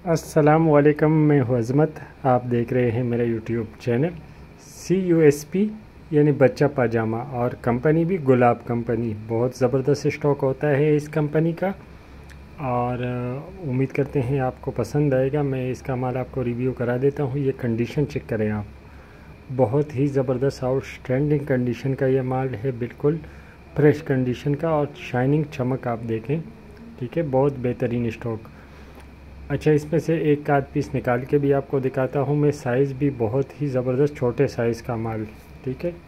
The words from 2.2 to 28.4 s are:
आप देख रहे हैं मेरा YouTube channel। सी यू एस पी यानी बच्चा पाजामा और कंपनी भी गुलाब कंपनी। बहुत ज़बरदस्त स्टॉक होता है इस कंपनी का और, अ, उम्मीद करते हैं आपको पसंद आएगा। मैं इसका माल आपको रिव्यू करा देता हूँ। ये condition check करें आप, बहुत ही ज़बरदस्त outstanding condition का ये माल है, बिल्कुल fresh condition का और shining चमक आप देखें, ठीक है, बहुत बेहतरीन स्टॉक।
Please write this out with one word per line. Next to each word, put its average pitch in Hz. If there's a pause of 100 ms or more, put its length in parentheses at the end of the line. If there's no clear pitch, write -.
आप 123
देख 120
रहे 123
हैं 117
मेरा 120
YouTube 113
channel। 127 (480)
सी -
यू 175
एस 147
पी 185 (500)
यानी 147
बच्चा 131
पाजामा 113 (160)
और 123
कंपनी 156
भी 180
गुलाब 123
कंपनी। 117 (160)
बहुत 117
ज़बरदस्त 135
स्टॉक 143
होता 135
है 151
इस 147
कंपनी 156
का 175
और, -
अ, 131
उम्मीद 131
करते 143
हैं 135
आपको 127
पसंद 143
आएगा। 135
मैं 131
इसका 127
माल 127
आपको 127
रिव्यू 123
करा 120
देता 139
हूँ। 135
ये 135
condition 117
check -
करें 107
आप, 104 (840)
बहुत 131
ही 139
ज़बरदस्त 131
outstanding 135
condition 127
का 135
ये 131
माल 131
है, 117
बिल्कुल 147 (560)
fresh 147
condition 127
का 160
और 147 (100)
shining 135
चमक 127
आप 117
देखें, 113 (600)
ठीक 120
है, 165
बहुत 131
बेहतरीन 120
स्टॉक। 110 (1040)